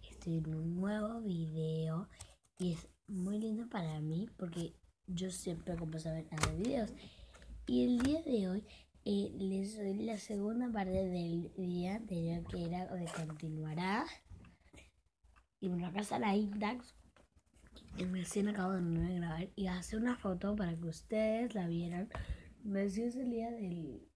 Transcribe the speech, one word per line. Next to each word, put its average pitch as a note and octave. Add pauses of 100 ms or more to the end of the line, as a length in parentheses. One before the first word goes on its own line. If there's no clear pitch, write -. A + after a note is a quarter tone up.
estoy E3
en D#3
un E3
nuevo G#3+
video D#3+ (500)
y F3+
es D#3+ (180)
muy G3
lindo A3
para D#3
mí D#3+
porque E3+ (320)
yo F#3
siempre, F3
como D#3+
saben, D#3+
hago D#3
videos. A#3 (720)
Y B3
el B3
día D4+
de A#3
hoy, G3 (420)
eh, G3+
les G3
doy G3
la A3
segunda A3
parte F#3+
del E3+
día F3+
anterior, E3+
que F3
era F3+
de F3
continuará. D#3+ (1500)
Y F#3+
bueno, F3+
acá F#3
está G#3+
la G#3
Intax. G#3 (1040)
Y F#3
recién F#3
acabo F#3+
de F3
grabar E3+
y G3
hacer F3+
una B3
foto G3
para F3
que E3+
ustedes A3
la F#3
vieran. E3+ (540)
Me G3
decía G3+
ese B3
día A#3
del E3+